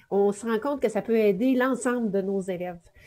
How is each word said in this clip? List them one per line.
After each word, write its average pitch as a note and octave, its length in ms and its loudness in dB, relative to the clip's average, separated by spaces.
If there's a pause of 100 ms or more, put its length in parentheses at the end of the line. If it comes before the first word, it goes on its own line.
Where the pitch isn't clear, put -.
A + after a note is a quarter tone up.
on G3+ 220 2
se G#3 160 -8
rend A3 120 0
compte C#4+ 220 -4
que A3+ 80 2
ça G#3 140 -2
peut A3+ 140 0
aider G#3+ 360 4
l'ensemble B3 560 0
de F#3+ 120 0
nos G3 200 -2
élèves. F3+ 380 -8 (280)